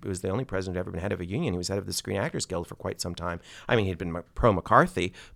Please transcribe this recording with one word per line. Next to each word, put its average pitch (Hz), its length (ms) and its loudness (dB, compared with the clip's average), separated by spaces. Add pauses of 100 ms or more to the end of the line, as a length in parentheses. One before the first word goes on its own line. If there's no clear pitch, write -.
was 95 200 -4
the 95 80 0
only 107 140 0
president 95 300 -2
who 90 60 0
ever 95 100 -4
been 90 100 -4
head 101 120 0
of 90 80 -2
a 87 60 -6
union. 110 280 0
He 87 40 0
was 90 100 -2
head 98 100 0
of 95 80 -4
the 95 60 -6
Screen 98 240 -2
Actors 123 280 -2
Guild 87 220 -4
for - 80 -12
quite - 260 -6
some 87 140 -6
time. 87 240 -4 (300)
I 123 80 6
mean, 107 100 4
he'd 90 120 -2
been 87 180 -4
m-, 87 80 -6 (100)
pro-McCarthy, 107 760 6 (240)